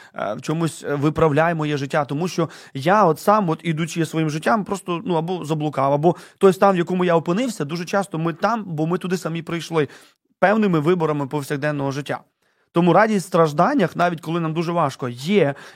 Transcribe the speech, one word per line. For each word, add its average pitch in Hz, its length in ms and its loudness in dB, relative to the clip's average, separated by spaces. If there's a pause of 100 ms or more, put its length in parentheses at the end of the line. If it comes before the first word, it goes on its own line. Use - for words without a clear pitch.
(140)
е, 107 200 -6
в 135 80 -10
чомусь, 160 420 -4
е, 139 120 -4
виправляй 156 600 2
моє 151 220 -2
життя, 143 280 -4
тому 151 220 -4
що 165 220 -2 (240)
я 180 320 4
от 160 140 2
сам, 208 300 2
от 156 140 -2
ідучи 160 420 -2
своїм 160 240 -2
життям, 185 340 0
просто, 180 420 -6
ну, 175 100 -2
або 160 300 -4
заблукав, 143 480 -2
або 156 220 4 (220)
той 190 160 6
стан, 196 220 4
в - 20 0
якому 180 280 0
я 170 100 4
опинився, 175 500 -2
дуже 170 200 -6
часто 190 320 -4
ми 160 160 -2
там, 208 340 -2
бо 156 200 -2
ми 180 100 0
туди 180 200 -4
самі 165 240 -8
прийшли, 165 460 -2 (520)
певними 196 400 4
виборами 151 480 0
повсякденного 143 640 -4
життя». 135 280 -6 (520)
Тому 175 220 4
радість 208 320 4
в - 20 -16
стражданнях, 170 680 2
навіть 175 260 0
коли 165 180 -4
нам 160 140 -2
дуже 165 180 -2
важко, 143 380 -2
є, 139 460 0 (200)